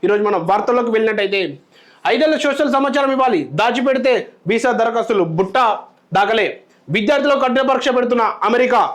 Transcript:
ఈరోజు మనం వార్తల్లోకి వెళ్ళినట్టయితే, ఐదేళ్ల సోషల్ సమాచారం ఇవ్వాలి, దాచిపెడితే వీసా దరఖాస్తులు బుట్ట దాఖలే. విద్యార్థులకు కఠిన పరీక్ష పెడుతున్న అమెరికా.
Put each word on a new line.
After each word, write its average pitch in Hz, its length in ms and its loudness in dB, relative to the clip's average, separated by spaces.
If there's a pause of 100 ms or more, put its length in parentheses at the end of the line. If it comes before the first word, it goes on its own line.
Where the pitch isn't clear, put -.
ఈరోజు 208 180 2
మనం 190 240 0
వార్తల్లోకి 233 440 0
వెళ్ళినట్టయితే, 208 500 0 (680)
ఐదేళ్ల 269 300 2
సోషల్ 277 360 -2
సమాచారం 277 380 0
ఇవ్వాలి, 254 300 0 (120)
దాచిపెడితే 247 600 0 (340)
వీసా 233 260 0
దరఖాస్తులు 226 520 0
బుట్ట 185 340 -2 (560)
దాఖలే. 202 320 2 (440)
విద్యార్థులకు 269 500 2
కఠిన 262 220 0
పరీక్ష 262 340 0
పెడుతున్న 240 260 0 (200)
అమెరికా. 240 400 2 (120)